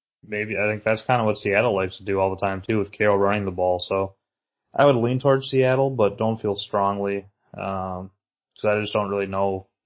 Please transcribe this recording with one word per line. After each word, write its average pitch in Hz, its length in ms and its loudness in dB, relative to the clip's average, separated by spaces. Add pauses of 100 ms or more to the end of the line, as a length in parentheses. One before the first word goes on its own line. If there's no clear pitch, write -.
(260)
maybe, 104 320 -4
I 104 120 0
think 107 140 -4
that's 110 180 0
kinda 120 240 2
what 104 120 2
Seattle 104 380 2
likes 95 220 -2
to 95 80 -16
do 98 140 0
all 95 100 2
the 95 160 -4
time, 95 160 -2
too, 110 180 0
with 98 120 -4
Carroll 104 260 2
running 101 280 2
the 95 60 -4
ball. 90 280 0
So 98 360 -2 (580)
I 143 120 4
would 139 100 6
lean 120 240 0
towards 135 300 0
Seattle, 131 400 2
but 107 280 0
don't 110 240 -2
feel 101 140 -2
strongly, 101 720 -2 (320)
um, 95 540 -8 (440)
'cause - 100 -6
I 104 160 2
just 104 120 -6
don't 104 160 0
really 98 180 -2
know 98 400 -2 (180)